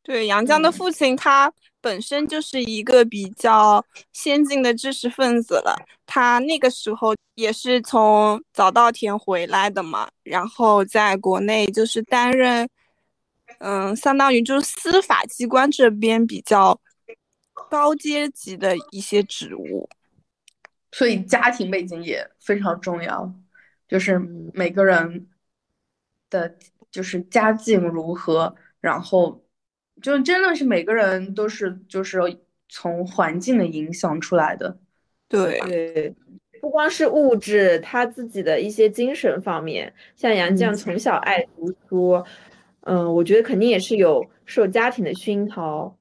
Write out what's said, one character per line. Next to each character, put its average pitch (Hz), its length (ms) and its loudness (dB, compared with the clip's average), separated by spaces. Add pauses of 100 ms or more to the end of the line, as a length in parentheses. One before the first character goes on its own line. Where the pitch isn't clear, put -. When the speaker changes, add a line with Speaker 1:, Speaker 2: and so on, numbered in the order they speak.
Speaker 1:
对， 226 280 -4
杨 208 180 2
绛 302 140 4
的 320 100 4
父 370 180 -6
亲 269 280 0
他 277 360 4 (280)
本 220 200 -4
身 285 280 -4
就 311 120 -4
是 262 220 -6
一 220 220 -6
个 247 200 6
比 202 260 -6
较 214 540 4 (280)
先 294 320 0
进 277 180 0
的 240 100 2
知 269 200 -4
识 247 180 -6
分 240 320 0
子 - 120 -4
了， - 260 0
Speaker 2:
嗯。 - 60 -20 (200)
Speaker 1:
他 240 320 2
那 302 180 -2
个 262 140 2
时 220 240 -8
候 214 220 -2 (180)
也 220 180 -2
是 247 300 0
从 214 580 4 (120)
早 190 180 4
稻 233 220 4
田 208 260 -4
回 180 300 -4
来 196 200 0
的 190 140 -4
嘛， 147 260 -6 (140)
然 175 240 -4
后 214 380 4
在 208 320 0
国 190 240 -2
内 208 260 0
就 214 180 0
是 226 180 -4
担 240 280 0
任， 247 380 2 (920)
嗯， 196 380 -4
相 277 200 0
当 269 160 4
于 240 80 4
就 247 140 -2
是 277 60 2
司 359 420 0
法 - 220 0
机 240 200 -8
关 254 240 4
这 262 220 6
边 226 340 2
比 208 180 -6
较 196 380 4 (880)
高 294 240 2
阶 294 360 -4
级 190 280 -14
的 180 200 0 (160)
一 196 80 -12
些 202 240 0
职 - 320 -12
务。 - 320 -10 (1040)
Speaker 2:
所 247 160 2
以 202 140 0
家 240 280 2
庭 220 180 -6
背 185 160 -4
景 170 200 -12
也 143 200 -6 (140)
非 202 220 -4
常 180 200 -4
重 175 220 -6
要， 185 280 -8 (560)
就 185 120 -2
是 185 200 0 (360)
每 180 160 -2
个 196 140 2
人 170 420 0 (1040)
的， 170 160 -4
Speaker 3:
嗯。 170 100 -14 (340)
Speaker 2:
就 185 120 -10
是 185 180 -6
家 214 320 0
境 214 340 0
如 165 280 -6
何， 160 420 -2 (240)
然 165 200 -2
后 180 440 0 (560)
就 277 200 -2
真 359 220 2
的 359 120 2
是 294 100 -4
每 202 180 0
个 202 120 -2
人 190 400 0
都 214 120 -2
是， 190 400 -8
就 190 160 -6
是 190 160 -6 (520)
从 175 360 -8
环 170 320 -2
境 240 200 0
的 185 80 2
影 156 260 -8
响 165 260 -4
出 175 180 -2
来 160 200 0
的。 - 220 -10 (500)
Speaker 1:
对。 190 320 0
Speaker 3:
对， 165 540 -6 (480)
不 294 80 -6
光 311 200 0
是 311 160 0
物 269 300 4
质， 196 440 2
他 240 260 -4
自 240 200 -12
己 196 160 -8
的 156 160 0
一 208 120 -4
些 214 180 4
精 240 260 -2
神 185 280 -2
方 165 200 -6
面， 135 320 -10 (220)
像 226 180 0
杨 180 220 0
绛 208 180 2
从 202 240 -6
小 208 180 0
爱 180 260 0 (120)
读 165 160 -8 (180)
书， 180 240 2 (680)
Speaker 2:
嗯。 180 240 0
Speaker 3:
嗯， 170 100 -2
我 170 80 4
觉 180 140 4
得 233 60 6
肯 226 180 -2
定 233 80 2
也 214 100 2
是 214 180 -4
有 160 280 4 (220)
受 220 200 0
家 226 240 0
庭 247 140 -6
的 151 100 -6
熏 202 320 -6
陶。 170 540 -8